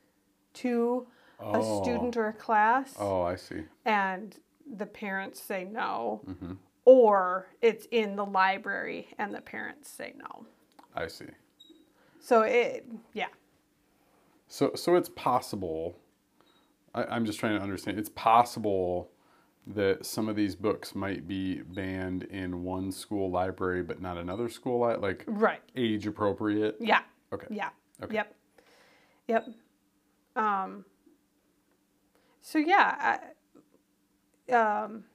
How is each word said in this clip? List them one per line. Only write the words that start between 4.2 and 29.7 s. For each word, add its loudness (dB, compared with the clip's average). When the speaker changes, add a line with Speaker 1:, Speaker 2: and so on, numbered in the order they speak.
Speaker 1:
the -6
parents -8
say -6
no. -4
Speaker 2:
Mm-hmm. -10
Speaker 1:
Or 8
it's 2
in 0
the -2
library -2
and -6
the -12
parents -14
say -14
no. -18
Speaker 2:
I -4
see. -16
Speaker 1:
So 4
it, 0
yeah. -6
Speaker 2:
So, -2
so 2
it's 2
possible, -2
I, -2
I'm -2
just -4
trying 0
to -2
understand, -6
it's -6
possible 2
that 0
some -2
of -2
these 0
books -4
might -6
be -2
banned -6
in -8
one -4
school -4
library, 0
but -6
not -6
another -4
school, 0
li-, 2
like, -4
Speaker 1:
Right. 0
Speaker 2:
age 0
appropriate? 0
Speaker 1:
Yeah. 4
Speaker 2:
Okay. -10
Speaker 1:
Yeah. -6
Speaker 2:
Okay. -8
Speaker 1:
Yep. -4
Yep. 0